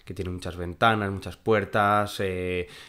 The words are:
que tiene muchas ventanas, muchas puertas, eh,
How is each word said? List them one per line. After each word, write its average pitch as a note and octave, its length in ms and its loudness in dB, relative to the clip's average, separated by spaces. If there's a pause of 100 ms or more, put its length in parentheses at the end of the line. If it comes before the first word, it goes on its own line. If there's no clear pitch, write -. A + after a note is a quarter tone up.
que F#2+ 80 -12
tiene F2+ 160 -4
muchas F2+ 260 -6
ventanas, G2 540 2
muchas F#2+ 280 -8
puertas, G#2 840 2
eh, F2+ 480 -2 (220)